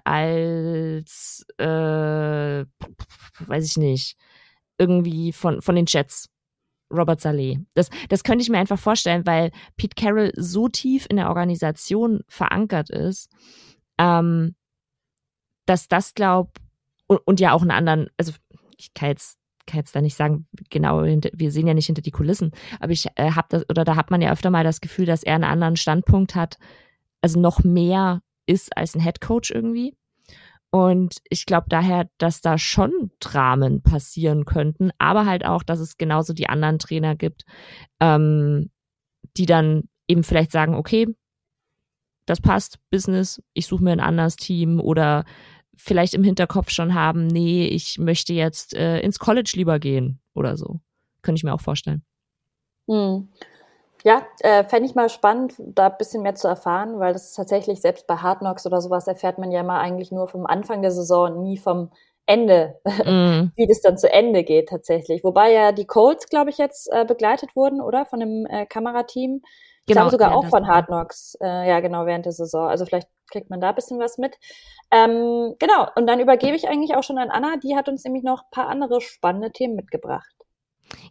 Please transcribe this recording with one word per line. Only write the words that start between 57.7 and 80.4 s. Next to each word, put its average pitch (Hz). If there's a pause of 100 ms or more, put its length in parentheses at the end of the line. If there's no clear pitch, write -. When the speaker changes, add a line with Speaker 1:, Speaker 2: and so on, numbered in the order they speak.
Speaker 2:
selbst 175
bei 170
Hard 180
Knocks 190
oder 180
sowas, 180
erfährt 185
man 185
ja 175
immer 180
eigentlich 180
nur 185
vom 185
Anfang 208
der 190
Saison 175
und 170
nie 190
vom 175 (340)
Ende, 196
<laughs> - (200)
Speaker 1:
Mhm. 175
Speaker 2:
wie 226
das 214
dann 185
zu -
Ende 208
geht 156
tatsächlich. 165
Wobei 196
ja 214
die 202
Colts, 247
glaub 294
ich, 294
jetzt, 285
äh, 233
begleitet 233
wurden, 269
oder? 254
Von 233
dem, 220
äh, 208
Kamerateam. 240 (440)
Die 214
Speaker 1:
Genau, 214
Speaker 2:
haben -
sogar 220
Speaker 1:
während -
Speaker 2:
auch 180
Speaker 1:
der 175
Speaker 2:
von 196
Speaker 1:
Saison. 185
Speaker 2:
Hard 170
Knocks, -
äh, 180
ja 175
genau, 170
während 170
der 175
Saison. 165
Also 180
vielleicht 180 (240)
kriegt 202
man 185
da 185
ein 190
bisschen 247
was 233
mit. 262 (540)
Ähm, 233
genau, 339
und 233
dann 240
übergebe 254
ich 330
eigentlich 302
auch 262
schon 262
an 247
Anna. 302
Die 269
hat 277
uns 277
nämlich 254
noch 254
ein -
paar 254
andere 254
spannende 208
Themen 240
mitgebracht. - (760)